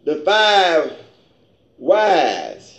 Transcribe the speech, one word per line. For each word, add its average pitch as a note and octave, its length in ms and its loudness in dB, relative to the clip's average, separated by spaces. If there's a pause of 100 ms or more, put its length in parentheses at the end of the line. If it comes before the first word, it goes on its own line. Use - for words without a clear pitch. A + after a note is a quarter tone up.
The D3+ 200 -4
five F#3+ 680 2 (840)
wise C3+ 880 -2 (120)